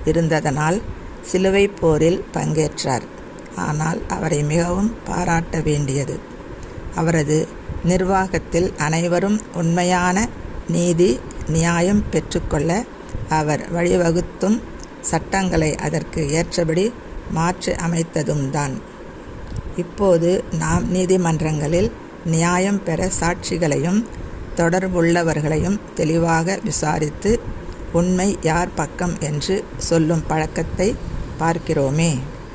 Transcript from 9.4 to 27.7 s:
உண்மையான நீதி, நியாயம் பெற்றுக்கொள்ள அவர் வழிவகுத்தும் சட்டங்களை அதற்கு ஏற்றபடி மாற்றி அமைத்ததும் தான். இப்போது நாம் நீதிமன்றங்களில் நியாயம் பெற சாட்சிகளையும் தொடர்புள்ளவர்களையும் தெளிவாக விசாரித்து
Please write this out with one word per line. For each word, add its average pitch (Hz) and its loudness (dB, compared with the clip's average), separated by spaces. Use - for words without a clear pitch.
உண்மையான 180 2
நீதி, 175 4
நியாயம் 170 4
பெற்றுக்கொள்ள 170 0
அவர் 151 0
வழிவகுத்தும் 175 2
சட்டங்களை 170 0
அதற்கு 151 -2
ஏற்றபடி 165 0
மாற்றி 170 0
அமைத்ததும் 160 -2
தான். 139 -2
இப்போது 175 2
நாம் 165 0
நீதிமன்றங்களில் 170 2
நியாயம் 180 2
பெற 175 0
சாட்சிகளையும் 170 0
தொடர்புள்ளவர்களையும் 170 2
தெளிவாக 165 2
விசாரித்து 156 0